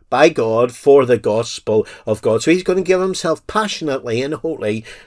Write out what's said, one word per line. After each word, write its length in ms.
by 180
God 440
for 340
the 120
gospel 680
of 140
God. 220
So 80
he's 120
gonna 200
give 180
himself 460
passionately 720
and 140
wholly 500